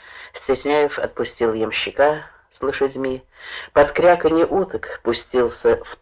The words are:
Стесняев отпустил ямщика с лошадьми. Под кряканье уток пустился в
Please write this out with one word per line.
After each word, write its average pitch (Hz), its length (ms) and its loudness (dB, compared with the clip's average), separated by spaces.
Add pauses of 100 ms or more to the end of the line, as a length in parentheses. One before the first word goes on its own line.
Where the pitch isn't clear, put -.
(420)
Стесняев 143 560 0
отпустил 113 540 -4
ямщика 120 720 -2 (260)
с - 100 -12
лошадьми. 135 640 -4 (480)
Под 143 200 4
кряканье 165 540 4
уток - 560 -4
пустился 117 840 0
в - 180 -18